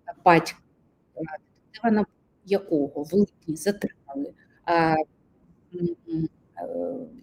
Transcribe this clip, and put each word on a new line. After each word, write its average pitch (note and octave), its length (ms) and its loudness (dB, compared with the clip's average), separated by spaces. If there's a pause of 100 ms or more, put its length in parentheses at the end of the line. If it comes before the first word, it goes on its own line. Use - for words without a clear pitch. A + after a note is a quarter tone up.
(240)
батька, E3 340 4 (580)
е, D#3 60 -8
детектива - 680 -6
набу, G#3+ 180 2 (360)
якого E3 580 0
в D#3 120 -6
липні G3 420 0
затримали, C#3+ 760 -6 (340)
е, E3 300 4 (800)
м, F3 220 -4 (120)
м, D#3+ 200 -4 (280)
е, - 380 -6 (280)